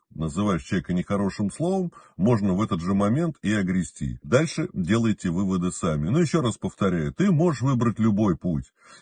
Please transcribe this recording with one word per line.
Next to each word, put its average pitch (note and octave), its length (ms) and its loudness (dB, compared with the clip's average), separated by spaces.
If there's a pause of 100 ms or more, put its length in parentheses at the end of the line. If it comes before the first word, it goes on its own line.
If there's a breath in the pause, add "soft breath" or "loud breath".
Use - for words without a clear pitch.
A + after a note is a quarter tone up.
(140)
называешь E2 480 -2
человека F2+ 300 -4
нехорошим G2 580 -2
словом, F3+ 420 -2 (240 loud breath)
можно G2+ 360 2
в F#2+ 100 0
этот G2 180 -2
же F#2 140 0
момент B2+ 480 0
и G2+ 100 0
огрести. F2+ 720 -2
Дальше C#3+ 500 0
делайте G2+ 580 0
выводы F#2 420 0
сами. D#2 380 -2
Но D3 100 2
еще D#3+ 220 2
раз A2+ 160 -2
повторяю, E2 540 -2
ты G3 200 2
можешь D#3 300 2
выбрать A#2+ 360 2
любой G#2+ 380 4
путь. D#2 360 -4 (300 loud breath)